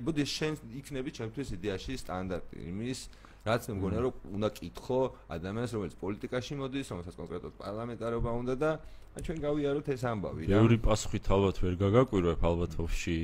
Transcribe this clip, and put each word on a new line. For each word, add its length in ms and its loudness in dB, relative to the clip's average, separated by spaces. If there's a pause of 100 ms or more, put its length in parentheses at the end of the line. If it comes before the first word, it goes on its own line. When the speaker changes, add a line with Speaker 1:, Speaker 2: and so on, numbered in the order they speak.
Speaker 1:
ბოდი, 240 0
შენ 240 -2 (320)
იქნები 320 -6
ჩემთვის 400 -6
იდეაში 400 -4
სტანდარტი 600 -6 (120)
იმის, 320 -6 (480)
რაც 160 2
მე 80 -6
მგონია, 280 0
Speaker 2:
მმ. 40 2
Speaker 1:
რომ 80 0 (240)
უნდა 160 2
კითხო 480 -2 (320)
ადამიანს, 400 -4
რომელიც 220 -4 (100)
პოლიტიკაში 560 -4
მოდის, 320 -4
რომელსაც 240 -8
კონკრეტულად 400 -8
პარლამენტარობა 800 -2
უნდა 240 -2
და, 100 4 (460)
აი, 80 -10
ჩვენ 140 -4 (100)
გავიაროთ 400 0
ეს 160 -2
ამბავი, 400 -2
რა. 160 4
Speaker 2:
ბევრი 160 8
პასუხით 560 2
ალბათ 320 6
ვერ 160 2
გაგაკვირვებ, 640 6
ალბათ 280 2 (120)
ოფში, 400 0